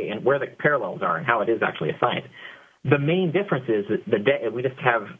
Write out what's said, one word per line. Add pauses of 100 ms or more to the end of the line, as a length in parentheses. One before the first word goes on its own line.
(100)
and
where
the (100)
parallels
are
and
how
it
is
actually
a
science. (580)
The
main
difference
is
that
the
da-,
we
just
have (140)